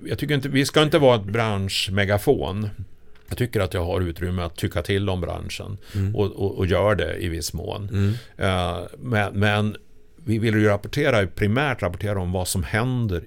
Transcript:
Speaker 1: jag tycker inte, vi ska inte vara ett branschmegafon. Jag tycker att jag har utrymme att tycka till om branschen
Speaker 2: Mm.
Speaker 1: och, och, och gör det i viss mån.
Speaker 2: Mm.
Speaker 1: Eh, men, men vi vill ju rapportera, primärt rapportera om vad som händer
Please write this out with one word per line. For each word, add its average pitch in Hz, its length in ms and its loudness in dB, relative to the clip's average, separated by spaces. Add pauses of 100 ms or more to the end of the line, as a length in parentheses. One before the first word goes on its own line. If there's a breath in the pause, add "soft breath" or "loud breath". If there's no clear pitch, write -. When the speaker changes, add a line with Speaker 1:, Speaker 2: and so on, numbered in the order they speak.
Speaker 1:
jag - 120 -4
tycker 143 160 -2
inte, 139 140 -2
vi 139 160 2
ska - 180 4
inte 151 160 4
vara 127 180 8
ett 101 80 -2
branschmegafon. 101 1400 0 (600)
Jag - 100 -6
tycker 117 220 0
att 92 140 0
jag 87 100 -2
har 90 160 0
utrymme 90 420 -2
att 85 140 -6
tycka 90 260 -2
till 98 260 0
om 92 120 -2
branschen 87 580 -8 (160 loud breath)
Speaker 2:
Mm. 98 220 0
Speaker 1:
och, 101 160 2
och, - 260 -2
och 95 80 2
gör 95 280 4
det 87 220 -2
i 90 120 -4
viss 80 240 -4
mån. 95 360 -6
Speaker 2:
Mm. 98 240 2 (240 loud breath)
Speaker 1:
Eh, 90 420 0 (220)
men, 107 340 0
men 104 420 2 (480)
vi 113 140 0
vill 107 160 2
ju 107 140 6
rapportera, 107 580 2
primärt 120 560 0
rapportera 98 380 -2
om 90 120 -2
vad 90 160 -2
som 87 160 -2
händer 113 640 0